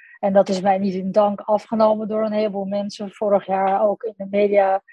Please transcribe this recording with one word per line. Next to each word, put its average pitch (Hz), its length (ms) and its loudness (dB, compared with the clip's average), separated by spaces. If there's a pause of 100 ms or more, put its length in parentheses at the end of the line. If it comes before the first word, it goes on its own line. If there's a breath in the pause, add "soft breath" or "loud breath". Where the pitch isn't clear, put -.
(200 soft breath)
en 202 120 0
dat 196 160 4
is 185 120 -2
mij 190 180 2
niet 196 160 -2
in 190 180 -6
dank 208 280 2
afgenomen 214 680 0
door 214 160 -4
een 214 80 -4
heleboel 208 320 -2
mensen, 202 460 -8
vorig 202 360 0
jaar 190 360 0
ook 202 200 0
in 214 140 -10
de 196 140 -12
media, 202 520 2 (100)